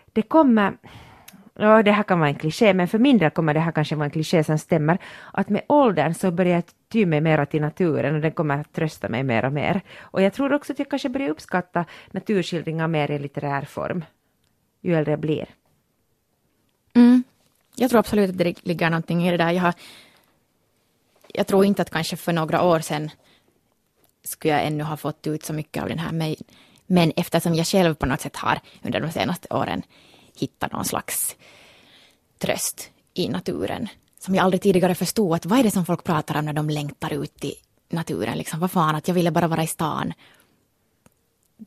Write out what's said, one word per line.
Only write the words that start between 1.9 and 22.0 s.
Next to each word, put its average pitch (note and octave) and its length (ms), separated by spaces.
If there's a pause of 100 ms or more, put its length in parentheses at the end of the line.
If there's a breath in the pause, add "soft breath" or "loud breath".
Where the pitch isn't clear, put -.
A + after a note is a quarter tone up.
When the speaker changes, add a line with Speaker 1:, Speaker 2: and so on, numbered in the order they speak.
Speaker 1:
här G#3 120
kan F3+ 160
vara D3+ 100
en C#3+ 60
kliché, F#3 380
men F3+ 140
för A3 120
min B3+ 180
del E3 140
kommer D#3+ 220
det D#3 60
här E3 120
kanske D3+ 240
vara D3 100
en C#3+ 60
kliché D#3 320
som D#3 140
stämmer, D#3+ 400 (360 loud breath)
att - 160
med G3+ 180
åldern F3+ 460
så F#3 180
börjar F3 240
jag E3+ 80 (260)
ty A3 160
mig D3+ 160
mera D#3 240
till D3+ 160
naturen D3 540
och D3+ 60
den D#3 100
kommer D3+ 300
att - 120
trösta D#3 360
mig A#2 140
mer A2+ 220
och C3+ 80
mer. D3+ 280 (180 loud breath)
Och - 220
jag G3 120
tror C#4 200
också C#4+ 200
att - 60
jag C#4 100
kanske C#4 200
börjar C4+ 200
uppskatta F3+ 560 (260 loud breath)
naturskildringar E3 760
mer D3+ 240
i D3 80
litterär C#3+ 460
form, - 400 (760)
ju F3 140
äldre D3+ 160
jag D3 80
blir. D#3 260 (1500)
Speaker 2:
Mm. B3 300 (520)
Jag B3+ 140
tror A#3+ 100
absolut G#3 300
att F#3 80
det F3 280
ligger E3+ 240
någonting E3+ 380
i F3+ 40
det F3 60
där. E3+ 140
Jag F3+ 100
har, F3 120 (1500 loud breath)
jag - 200
tror G3 180
inte G3 160
att - 80
kanske E3 280